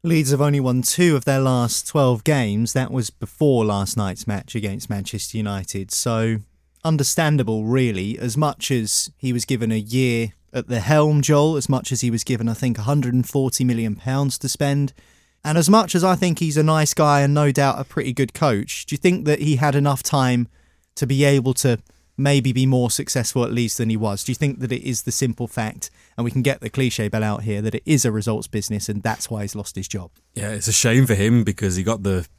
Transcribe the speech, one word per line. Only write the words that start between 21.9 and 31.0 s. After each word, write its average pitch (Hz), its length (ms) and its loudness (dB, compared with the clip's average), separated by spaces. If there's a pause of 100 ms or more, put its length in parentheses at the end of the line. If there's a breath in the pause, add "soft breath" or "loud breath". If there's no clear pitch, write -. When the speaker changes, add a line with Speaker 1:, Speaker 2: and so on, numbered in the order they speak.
Speaker 1:
maybe 139 340 2
be 131 140 2
more 127 260 2
successful 123 540 -2
at 107 80 -4
Leeds 120 240 -2
than 113 120 -2
he 110 60 0
was? 104 300 -4
Do 131 60 -4
you 117 40 -2
think 139 240 -2
that 123 140 -6
it 120 120 -6
is 123 180 -6
the 123 80 -6
simple 120 360 -4
fact, - 420 -8 (280 soft breath)
and 120 80 -4
we 120 60 -2
can 131 100 -2
get 131 180 0
the 113 100 -8
cliche 117 380 -2
bell 110 160 -2
out 104 200 -2
here, 104 180 -4
that 107 140 -4
it - 100 -6
is 147 180 2
a 117 80 2
results 107 360 -4
business 104 420 -6
and 101 120 -4
that's - 280 -6
why 107 140 -6
he's 98 120 -10
lost 104 220 -12
his 95 100 -10
job? 90 240 -10 (220)
Speaker 2:
Yeah, 104 160 -8
it's 107 180 -6
a 107 60 0
shame 123 320 4